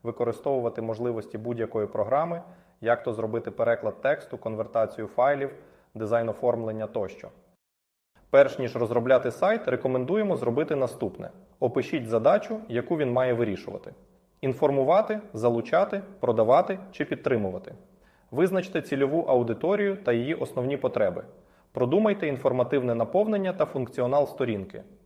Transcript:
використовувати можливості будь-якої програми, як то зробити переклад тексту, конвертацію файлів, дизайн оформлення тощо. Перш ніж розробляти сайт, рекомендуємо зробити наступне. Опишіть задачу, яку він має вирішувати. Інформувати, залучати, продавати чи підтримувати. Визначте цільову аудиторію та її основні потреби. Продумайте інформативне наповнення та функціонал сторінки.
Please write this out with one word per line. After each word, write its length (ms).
використовувати 800
можливості 560
будь-якої 480
програми, 560
як 220
то 100
зробити 380
переклад 500
тексту, 380
конвертацію 680
файлів, 440
дизайн 340
оформлення 580
тощо. 420
Перш 280
ніж 180
розробляти 540
сайт, 380
рекомендуємо 680
зробити 400
наступне. 540
Опишіть 480
задачу, 600
яку 280
він 160
має 200
вирішувати. 640
Інформувати, 800
залучати, 680
продавати 580
чи 120
підтримувати. 680
Визначте 520
цільову 400
аудиторію 720
та 160
її 220
основні 420
потреби. 480
Продумайте 540
інформативне 680
наповнення 580
та 120
функціонал 640
сторінки. 560